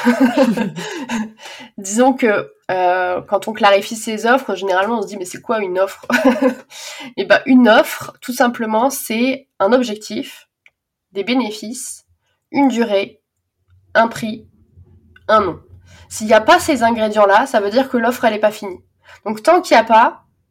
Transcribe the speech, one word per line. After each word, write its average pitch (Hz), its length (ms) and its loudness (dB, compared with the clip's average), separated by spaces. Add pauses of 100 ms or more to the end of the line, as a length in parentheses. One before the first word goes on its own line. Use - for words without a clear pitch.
(800)
<laughs> - 960 -10
Disons 214 360 2
que, 220 380 -2 (180)
euh, 180 520 0
quand - 260 -4
on 220 60 -6
clarifie 202 420 2
ses 214 320 -6
offres, 247 280 0
généralement, 190 440 -2
on - 20 -4
se 196 60 -6
dit, « 208 120 -12
Mais 180 60 -10
c'est - 160 -14
quoi 226 180 -4
une 185 200 -4
offre ? » - 260 -4 (580)
<laughs> - 540 -16
Eh 196 80 -4
ben, - 200 4
une 254 220 6
offre, - 540 2
tout 247 120 -10
simplement, 240 560 0
c'est 262 580 -4 (120)
un 202 140 2
objectif, 214 760 -4 (640)
des 196 120 -6
bénéfices, 226 840 -6 (460)
une 185 160 2
durée, 220 540 -2 (720)
un 226 140 4
prix, 220 400 -10 (800)
un 214 140 4
nom. 175 180 -6 (500)
S'il - 180 -8
y 226 60 4
a 214 80 6
pas 320 180 6
ces 269 240 -2
ingrédients-là, 214 600 2
ça 247 140 -2
veut 202 120 -2
dire 262 180 0
que 247 80 -2
l'offre, 240 280 -2
elle 220 80 2
est 214 60 -6
pas 214 120 2
finie. 196 280 -12 (460)
Donc, 214 180 -6
tant 349 180 4
qu'il 330 140 0
y 233 40 6
a 220 40 4
pas 233 400 2 (280)